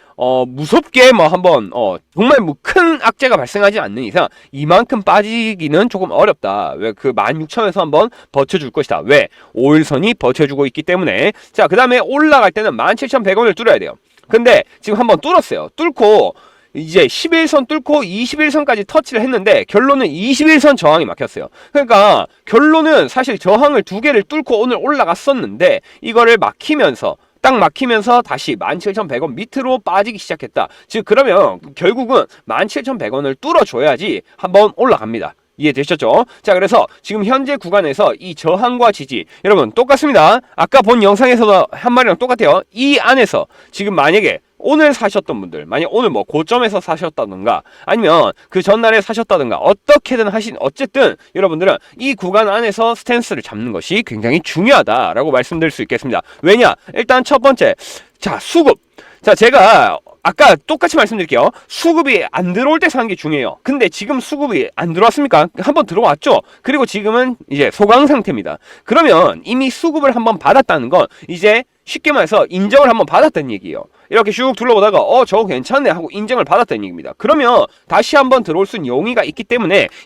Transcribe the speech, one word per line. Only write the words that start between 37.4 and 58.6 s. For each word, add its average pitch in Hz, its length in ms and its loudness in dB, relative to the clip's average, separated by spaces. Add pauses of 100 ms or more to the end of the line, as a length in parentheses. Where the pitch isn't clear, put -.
구간에서 170 640 -2
이 180 160 -14
저항과 233 580 0
지지, 127 340 -8 (180)
여러분, 180 280 2
똑같습니다. 247 680 2 (160)
아까 254 240 2
본 226 220 2
영상에서도 208 680 4
한 - 220 -4
말이랑 240 240 2
똑같아요. 214 460 0 (100)
이 269 260 0
안에서 220 480 0 (240)
지금 202 240 -6
만약에 156 460 0 (220)
오늘 294 300 2
사셨던 196 480 -4
분들, 80 260 -12
만약 135 260 -4
오늘 220 180 0
뭐 107 120 -4
고점에서 202 580 -2
사셨다던가 113 840 -4 (240)
아니면 170 460 2 (160)
그 185 140 -4
전날에 220 380 2
사셨다던가 196 560 -2
어떻게든 254 720 0
하신, 214 320 -6
어쨌든 190 560 -2 (180)
여러분들은 170 420 0 (220)
이 262 160 -4
구간 202 340 0
안에서 226 460 -2
스탠스를 226 480 -4
잡는 110 300 -10
것이 165 340 -4
굉장히 117 340 -2
중요하다라고 131 880 0
말씀드릴 160 400 -2
수 - 120 -8
있겠습니다. 113 380 -4 (220)
왜냐? 202 320 4 (200)
일단 254 300 0
첫 277 160 0
번째, 180 340 2 (440)
자, 151 200 -8
수급. - 420 2 (420)